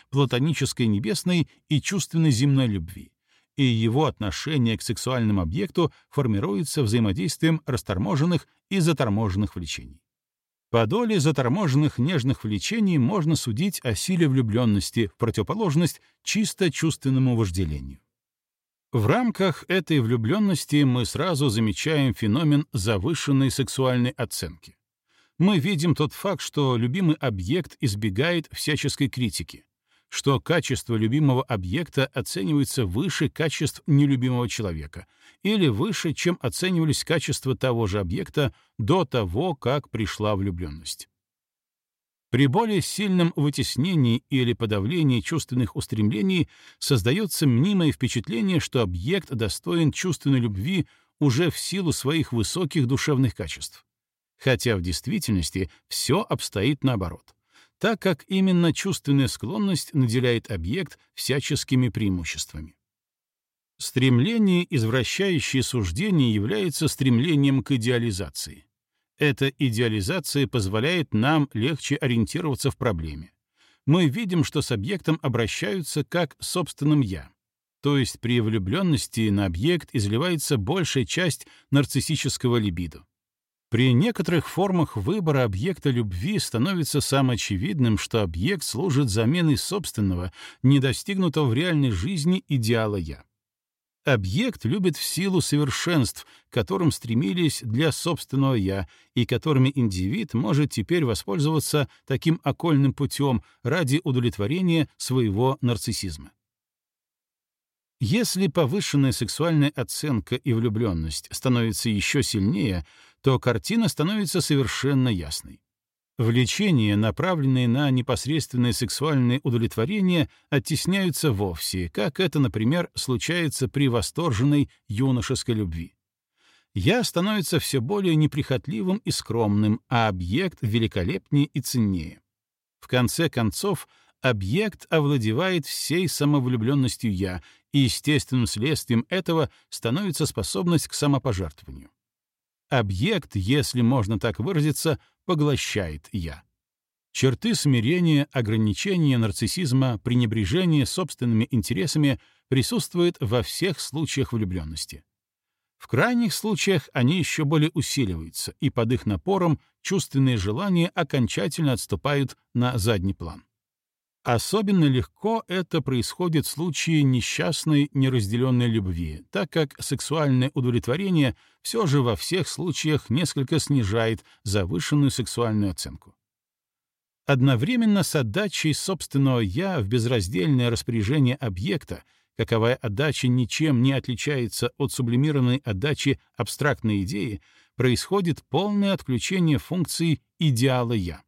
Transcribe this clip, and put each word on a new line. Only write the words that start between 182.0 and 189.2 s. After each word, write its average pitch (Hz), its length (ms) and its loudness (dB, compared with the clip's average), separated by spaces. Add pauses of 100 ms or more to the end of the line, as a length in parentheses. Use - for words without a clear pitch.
каковая 113 380 2
отдача 127 540 -2
ничем 127 520 2
не 135 120 4
отличается 123 840 -4
от 139 140 -2
сублимированной 127 720 2
отдачи 131 540 -2 (180)
абстрактной 110 680 -2
идеи, 127 360 -4 (360)
происходит 147 720 0
полное 202 440 0
отключение 156 640 0